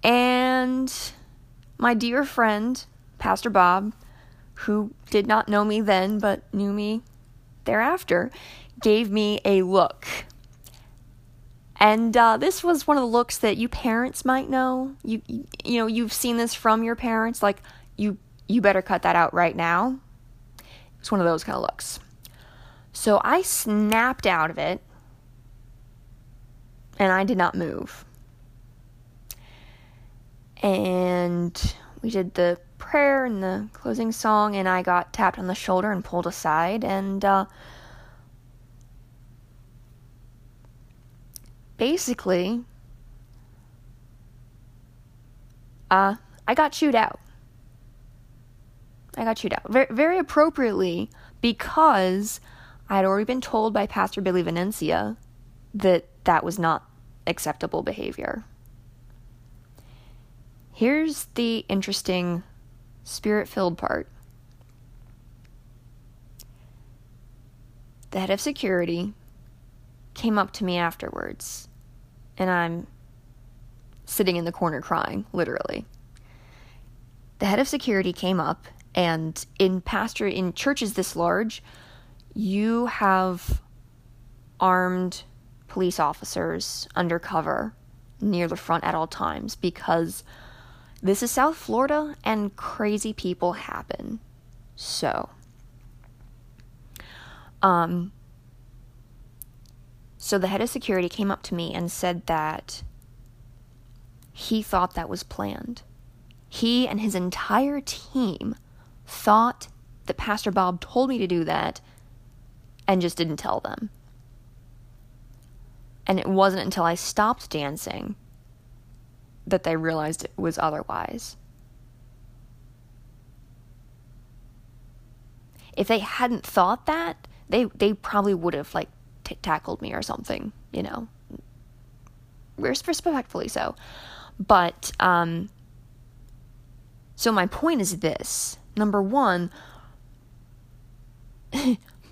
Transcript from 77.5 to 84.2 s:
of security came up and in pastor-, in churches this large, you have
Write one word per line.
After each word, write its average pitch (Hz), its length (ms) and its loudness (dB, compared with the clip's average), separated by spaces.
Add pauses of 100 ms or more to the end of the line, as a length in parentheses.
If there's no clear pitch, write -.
of 269 80 2
security 190 460 -2
came 185 260 -2
up 156 260 -4 (320)
and 165 480 -2 (140)
in 185 220 4
pastor-, 214 440 -4
in 185 280 -2
churches 277 420 -2
this - 200 -4
large, 175 460 0 (720)
you 220 540 0
have 185 760 0 (960)